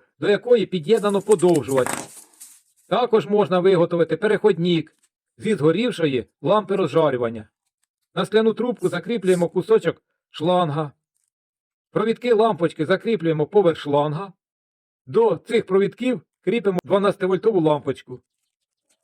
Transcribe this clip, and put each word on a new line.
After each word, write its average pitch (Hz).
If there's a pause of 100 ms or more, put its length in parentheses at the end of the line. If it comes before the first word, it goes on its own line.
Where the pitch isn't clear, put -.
(200)
до 170
якої 208
під'єднано 196
подовжувач. 151 (1000)
Також 220
можна 190
виготовити 170
переходник 180 (420)
зі 202
згорівшої 160 (160)
лампи 196
розжарювання. 131 (640)
На 185
скляну 220
трубку 220
закріплюємо 180
кусочок 185 (280)
шланга. 160 (1000)
Провідки 226
лампочки 175
закріплюємо 165
поверх 175
шланга. 147 (720)
До 202
цих 220
провідків 196 (200)
кріпимо 190
дванадцятивольтову 190
лампочку. 139 (840)